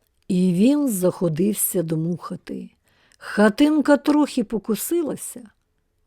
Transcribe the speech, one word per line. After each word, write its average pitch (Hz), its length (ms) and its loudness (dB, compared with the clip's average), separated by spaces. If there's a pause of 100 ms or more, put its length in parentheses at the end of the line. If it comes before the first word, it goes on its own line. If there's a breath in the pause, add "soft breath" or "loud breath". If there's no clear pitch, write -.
(280)
І 185 240 2
він 269 360 4
заходився 180 960 -2
дмухати. 165 880 -6 (480)
Хатинка 294 760 2
трохи 285 480 0
покосилася. 220 1040 -6 (560)